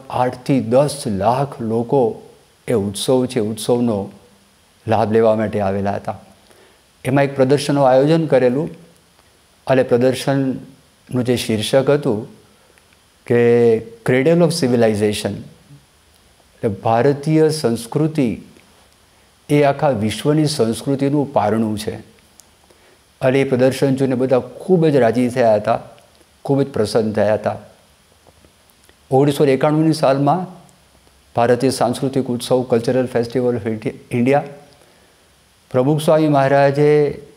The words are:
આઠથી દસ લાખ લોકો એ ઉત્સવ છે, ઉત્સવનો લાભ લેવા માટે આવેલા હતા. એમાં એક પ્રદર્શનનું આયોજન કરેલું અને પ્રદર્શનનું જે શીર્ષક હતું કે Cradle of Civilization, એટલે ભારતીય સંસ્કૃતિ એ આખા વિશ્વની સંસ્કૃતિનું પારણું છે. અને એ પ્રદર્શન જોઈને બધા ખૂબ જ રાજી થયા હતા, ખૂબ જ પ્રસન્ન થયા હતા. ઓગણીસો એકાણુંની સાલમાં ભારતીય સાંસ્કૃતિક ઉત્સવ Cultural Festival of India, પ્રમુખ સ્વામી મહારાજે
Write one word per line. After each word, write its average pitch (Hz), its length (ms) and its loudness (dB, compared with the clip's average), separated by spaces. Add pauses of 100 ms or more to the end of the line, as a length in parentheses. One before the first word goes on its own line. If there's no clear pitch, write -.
આઠથી 127 500 -2
દસ 127 480 0
લાખ 120 540 -2
લોકો 117 600 -2 (460)
એ 127 60 -2
ઉત્સવ 113 520 -2
છે, 123 140 -4
ઉત્સવનો 110 720 -2 (760)
લાભ 107 240 0
લેવા 113 240 4
માટે 107 260 -2
આવેલા 98 300 -2
હતા. 101 280 -8 (840)
એમાં 139 180 0
એક 139 120 -4
પ્રદર્શનનું 139 540 2
આયોજન 147 360 2
કરેલું 131 440 0 (1000)
અને 131 160 2
પ્રદર્શનનું 127 1400 -2
જે 120 120 0
શીર્ષક 117 540 -2
હતું 143 500 -2 (880)
કે 120 520 4
Cradle 135 600 0
of 170 140 2 (120)
Civilization, 110 680 0
એટલે - 1400 -12
ભારતીય 139 800 0
સંસ્કૃતિ 143 920 -2 (1080)
એ 147 140 4
આખા 139 260 2
વિશ્વની 135 560 0
સંસ્કૃતિનું 139 880 -2
પારણું 107 440 0
છે. 107 180 -8 (1300)
અને 135 200 2
એ - 20 4
પ્રદર્શન 131 520 0
જોઈને 131 200 0
બધા 127 240 0
ખૂબ 165 480 0
જ 143 80 2
રાજી 120 340 2
થયા 117 260 2
હતા, 117 260 -2 (640)
ખૂબ 139 160 0
જ 139 60 -2
પ્રસન્ન 110 440 -2
થયા 104 220 0
હતા. 104 240 -4 (1500)
ઓગણીસો 143 340 2
એકાણુંની 151 480 2
સાલમાં 143 540 0 (880)
ભારતીય 120 340 2
સાંસ્કૃતિક 127 560 -2
ઉત્સવ 123 480 -2
Cultural 123 420 0
Festival 120 380 -2
of 110 380 -6 (260)
India, 131 220 2 (1300)
પ્રમુખ 143 300 0
સ્વામી 156 260 2
મહારાજે 143 960 2 (160)